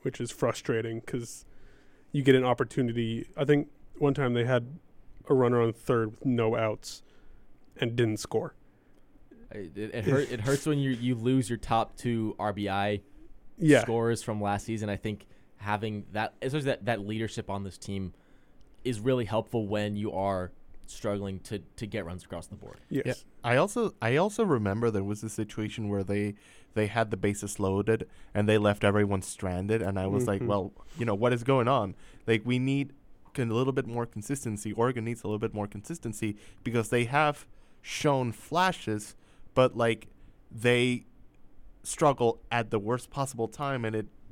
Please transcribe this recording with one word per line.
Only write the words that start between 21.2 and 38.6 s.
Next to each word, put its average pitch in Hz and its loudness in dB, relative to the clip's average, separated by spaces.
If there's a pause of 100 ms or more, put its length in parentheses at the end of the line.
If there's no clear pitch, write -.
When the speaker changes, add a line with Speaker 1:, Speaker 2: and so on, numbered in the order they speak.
Speaker 2:
to, 107 -8 (180)
to 113 -8
get 98 -6
runs 87 -10
across 85 -12
the - -16
board. - -16 (100)
Speaker 1:
Yes. 139 -2
Speaker 3:
Yeah. 127 -2 (300)
I 120 2
also, 202 2
I 120 2
also 208 2
remember 113 2
there 98 0
was 104 -4
a 110 -6
situation 107 -6
where 101 0
they, 101 -2 (380)
they 107 2
had 107 0
the 101 -2
bases 101 -2
loaded 95 2 (260)
and 104 2
they 107 8
left 104 4
everyone 101 4
stranded, 95 -2
and 98 -2
I 95 0
was 120 0
like, 98 0
Speaker 1:
Mm-hmm. 117 -2
Speaker 3:
"Well, 101 -2 (240)
you 120 -2
know, 104 2
what 120 4
is 117 0
going 131 4
on?" 110 2 (300)
Like, 113 4
we 123 2
need 135 0 (400)
con-, 117 0
a - 0
little 131 2
bit 131 0
more 117 -4
consistency. 107 -6
Oregon 117 2
needs 117 -6
a - -6
little 104 -2
bit 110 -2
more 104 -4
consistency 104 -6 (280)
because 113 0
they 120 4
have 143 2 (360)
shown 131 0
flashes, 156 -2 (380)